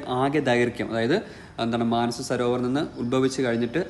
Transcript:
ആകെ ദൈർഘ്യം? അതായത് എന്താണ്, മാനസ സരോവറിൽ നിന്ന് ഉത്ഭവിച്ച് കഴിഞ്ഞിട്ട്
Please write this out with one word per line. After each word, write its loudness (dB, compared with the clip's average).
ആകെ 2
ദൈർഘ്യം? 2
അതായത് 2
എന്താണ്, 0
മാനസ 0
സരോവറിൽ 0
നിന്ന് -2
ഉത്ഭവിച്ച് 0
കഴിഞ്ഞിട്ട് 0